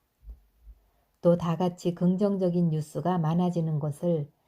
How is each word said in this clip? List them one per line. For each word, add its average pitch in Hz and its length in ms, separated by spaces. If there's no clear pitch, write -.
또 175 160
다 165 180
같이 175 400
긍정적인 180 720
뉴스가 156 480
많아지는 165 640
것을 151 500